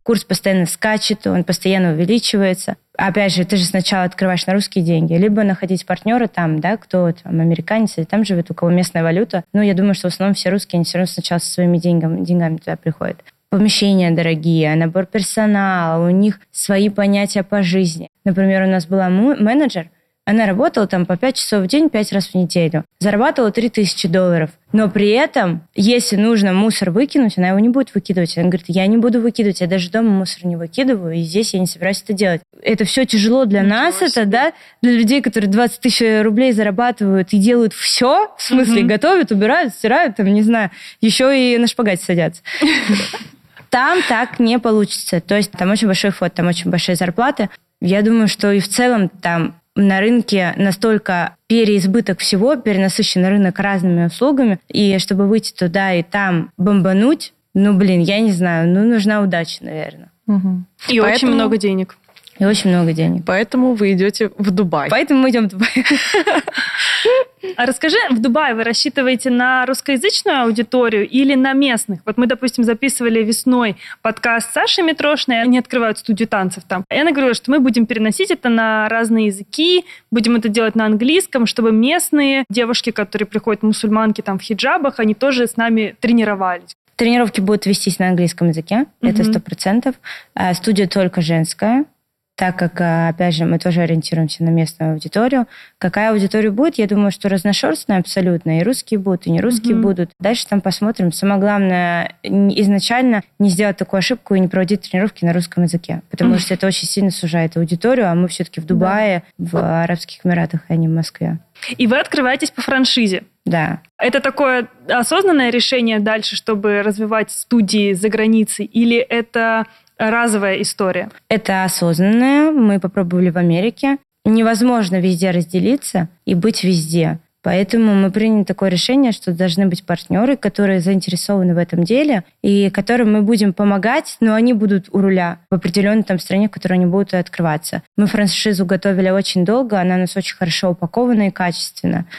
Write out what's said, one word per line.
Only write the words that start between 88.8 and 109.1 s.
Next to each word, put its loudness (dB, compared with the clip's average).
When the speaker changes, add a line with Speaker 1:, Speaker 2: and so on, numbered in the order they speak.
Speaker 1:
это 0
Speaker 2:
Мгм. 2
Speaker 1:
сто 0
процентов. -2
А, -2
студия 0
только -2
женская, 0
так -2
как, -4
а, 0
опять 0
же, -2
мы 0
тоже 0
ориентируемся -2
на 2
местную -2
аудиторию. -2
Какая -2
аудитория 0
будет? 0
Я 2
думаю, 2
что -6
разношерстная 0
абсолютно. -2
И 0
русские -2
будут, -4
и -2
не 2
русские 0
Speaker 2:
Мгм. 2
Speaker 1:
будут. 0
Дальше -2
там -2
посмотрим. -2
Самое -2
главное, 0
н-, 2
изначально 0
не 4
сделать 0
такую -4
ошибку -2
и 2
не 0
проводить -2
тренировки -2
на 2
русском -2
языке, -4
потому 0
Speaker 2:
Мгм. 2
Speaker 1:
что -4
это -2
очень -4
сильно -2
сужает -4
аудиторию, 0
а 0
мы 2
все-таки -8
в -10
Speaker 2:
Да. -2
Speaker 1:
Дубае, 0